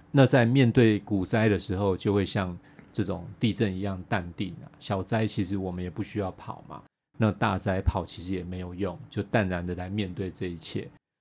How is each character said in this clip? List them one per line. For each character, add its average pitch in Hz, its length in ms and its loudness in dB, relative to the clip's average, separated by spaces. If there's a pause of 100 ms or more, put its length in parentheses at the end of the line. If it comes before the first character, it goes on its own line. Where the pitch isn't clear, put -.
(120)
那 139 140 8
在 123 200 6
面 123 260 6
对 110 280 6
股 95 260 0
灾 110 240 2
的 98 100 4
时 - 160 -4
候， 95 220 2
就 101 160 0
会 101 100 4
像 90 340 -2 (360)
这 104 100 0
种 87 240 -4 (100)
地 113 140 2
震 95 240 0
一 92 60 -6
样 95 260 -4
淡 92 180 -2 (120)
定 90 160 -6 (100)
啊。 - 160 -20
小 95 240 -2
灾 110 240 0
其 104 160 -2
实 98 140 -2
我 95 120 -4
们 90 140 -6
也 90 60 -4
不 107 120 -8
需 104 180 -6
要 95 120 -2
跑 - 380 -14
嘛， 67 120 -14 (360)
那 110 160 4
大 101 240 0
灾 95 240 0
跑 90 240 0
其 - 160 -10
实 92 120 -6
也 87 120 -6
没 90 140 -8
有 90 140 -8
用， 90 240 -4 (120)
就 104 140 -4
淡 104 260 0
然 87 160 -2
的 90 100 -4
来 90 140 -8
面 98 240 -4
对 92 180 -6
这 92 160 -6
一 87 80 -6
切。 - 320 -8 (340)